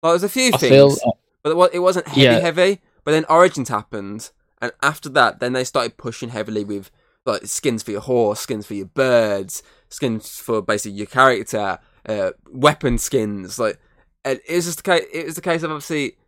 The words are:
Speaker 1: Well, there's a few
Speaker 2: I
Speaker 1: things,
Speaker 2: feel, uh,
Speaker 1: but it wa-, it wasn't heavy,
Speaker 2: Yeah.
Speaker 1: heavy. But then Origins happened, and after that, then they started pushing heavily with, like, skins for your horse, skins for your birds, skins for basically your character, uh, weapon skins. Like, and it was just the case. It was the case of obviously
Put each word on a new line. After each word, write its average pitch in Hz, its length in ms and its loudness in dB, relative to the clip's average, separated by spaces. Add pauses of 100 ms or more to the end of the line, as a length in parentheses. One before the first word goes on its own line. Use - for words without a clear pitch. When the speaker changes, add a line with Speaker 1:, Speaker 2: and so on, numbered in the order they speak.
Speaker 1:
Well, 165 100 2
there's 175 100 2
a 202 80 -4
few 254 240 2
Speaker 2:
I - 20 -2
Speaker 1:
things, 131 140 2
Speaker 2:
feel, 139 220 8 (140)
uh, 113 60 -2 (300)
Speaker 1:
but 151 80 -2
it 165 60 0
wa-, 180 160 6
it 175 80 -2
wasn't 180 280 0
heavy, 135 140 2
Speaker 2:
Yeah. 120 160 6
Speaker 1:
heavy. 180 420 2 (220)
But 151 100 0
then 156 180 2
Origins 165 400 4
happened, 104 600 -8 (300)
and 120 120 -6 (100)
after 147 280 -2
that, 127 300 2
then 123 140 -4
they 127 100 0
started 120 320 -4
pushing 120 320 -10
heavily 107 360 -6
with, 101 260 -10 (340)
like, 104 220 -4
skins 117 360 -4
for 113 100 -10
your 101 100 -6
horse, 113 380 0
skins 107 260 -8
for 101 80 -12
your 98 120 -8
birds, 110 760 0 (260)
skins - 500 -6
for 110 220 -2
basically 104 380 -6
your 104 80 -8
character, 110 720 0 (280)
uh, 101 260 -4 (180)
weapon 131 480 2
skins. 104 600 -4
Like, 113 200 -2 (440)
and 131 240 -4
it 151 80 -8
was 175 120 0
just 170 180 -10
the 196 60 -2
case. 170 220 2
It 165 140 -8
was 160 80 -10
the 165 60 -10
case 170 220 -2
of 160 80 -6
obviously 151 580 -6